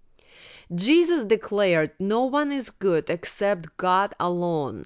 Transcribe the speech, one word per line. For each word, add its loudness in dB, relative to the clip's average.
Jesus 2
declared, 2
"No 0
one 0
is -6
good 0
except -4
God 0
alone." -2